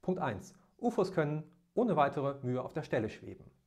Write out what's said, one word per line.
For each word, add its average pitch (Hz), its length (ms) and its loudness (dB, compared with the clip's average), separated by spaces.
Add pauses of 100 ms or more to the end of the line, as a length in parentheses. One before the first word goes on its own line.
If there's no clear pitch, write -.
Punkt 185 180 -2
eins. 120 360 -4 (240)
ufos 226 320 2
können 151 320 0 (320)
ohne 208 200 4
weitere 139 460 2
Mühe 123 220 -2
auf - 100 -8
der 156 80 -4
Stelle 113 280 0
schweben. - 360 -14 (220)